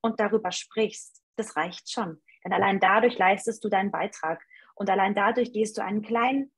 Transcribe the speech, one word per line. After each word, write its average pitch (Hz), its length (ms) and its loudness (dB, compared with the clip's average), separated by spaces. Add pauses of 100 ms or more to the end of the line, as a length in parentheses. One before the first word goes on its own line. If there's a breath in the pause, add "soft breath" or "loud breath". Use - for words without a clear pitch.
und 226 200 -2
darüber 214 320 0
sprichst, - 680 -6 (140)
das 220 200 -8
reicht 175 340 -6
schon. 175 320 -6 (220 soft breath)
Denn 185 100 -4
allein 196 260 2
dadurch 220 380 4
leistest 196 460 2
du 214 40 -2
deinen 196 220 0
Beitrag. 165 520 -6 (320 loud breath)
Und 202 160 -4
allein 196 240 2
dadurch 233 380 2
gehst 214 260 -2
du - 60 -4
einen 208 180 -4
kleinen 254 560 0